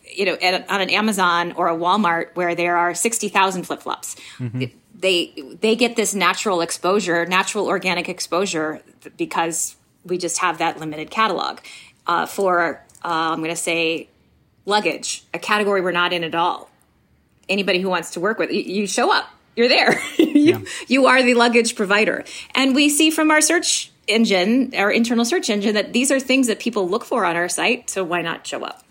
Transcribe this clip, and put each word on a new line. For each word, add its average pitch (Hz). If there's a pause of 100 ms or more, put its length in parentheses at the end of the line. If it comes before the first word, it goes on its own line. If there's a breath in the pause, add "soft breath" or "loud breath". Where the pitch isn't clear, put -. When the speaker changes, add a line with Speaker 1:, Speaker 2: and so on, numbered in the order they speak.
(140)
Speaker 1:
you 196
know, 170
at, 180
on 196
an 185
Amazon 180
or 175
a 170
Walmart 170
where 175
there 175
are 175
sixty 220
thousand 190
flip -
flops, - (220 loud breath)
Speaker 2:
Mm-hmm. 127 (300)
Speaker 1:
they, 180 (260)
they 220
get 233
this 202
natural 185
exposure, 175
natural 190
organic 175
exposure 160 (180)
th-, -
because 165 (280)
we 180
just 170
have 170
that 165
limited 156
catalog. - (460 loud breath)
Uh, 170
for, 175 (180)
uh, 165
I'm 160
gonna 165
say 165 (560)
luggage, -
a 170
category 202
we're 180
not 175
in 170
at 156
all. 170 (800)
Anybody 190
who 190
wants 170
to 180
work 214
with, 170
y-, -
you 196
show 240
up. - (260)
You're -
there. - (100)
<laughs> -
You, 294
Speaker 2:
Yeah. - (280 loud breath)
Speaker 1:
you 254
are 254
the 247
luggage 233
provider. 202 (320 loud breath)
And 269
we 294
see 311
from 311
our 302
search - (160)
engine, 214
our 202
internal 233
search 339
engine, 208
that 196
these 254
are 269
things 262
that 202
people 208
look 208
for 226
on 170
our 175
site. 202
So 196
why 175
not 165
show -
up? -